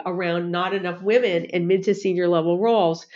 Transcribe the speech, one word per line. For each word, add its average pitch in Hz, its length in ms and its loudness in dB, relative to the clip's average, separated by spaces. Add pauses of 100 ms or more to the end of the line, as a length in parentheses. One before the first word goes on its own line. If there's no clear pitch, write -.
around 175 460 -2
not 180 220 -2
enough 180 280 -4
women 196 440 2
in 175 220 -2
mid 190 160 2
to 202 120 0
senior 180 340 0
level 170 300 2
roles. 196 460 2 (100)